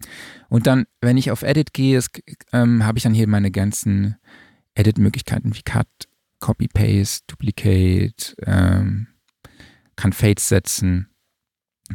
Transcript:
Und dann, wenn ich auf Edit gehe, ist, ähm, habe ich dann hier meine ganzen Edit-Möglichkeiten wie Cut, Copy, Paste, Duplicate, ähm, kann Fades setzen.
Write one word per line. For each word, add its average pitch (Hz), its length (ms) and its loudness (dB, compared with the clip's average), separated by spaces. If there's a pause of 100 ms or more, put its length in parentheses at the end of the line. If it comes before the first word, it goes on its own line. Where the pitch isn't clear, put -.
(500)
Und 117 180 2
dann, 131 180 2 (160)
wenn 123 160 2
ich 131 140 -2
auf - 120 -6
Edit 147 300 0
gehe, 135 240 2
ist, - 240 -6 (300)
ähm, 117 340 2
habe 110 120 0
ich 117 60 -6
dann 113 100 2
hier 110 140 2
meine 104 240 2
ganzen 101 640 -2 (600)
Edit-Möglichkeiten 104 800 0
wie - 60 -16
Cut, - 260 -4 (520)
Copy, - 280 -2
Paste, 104 600 0
Duplicate, 95 1120 0
ähm, 95 680 0 (880)
kann - 160 0
Fades - 380 0
setzen. 92 580 0 (880)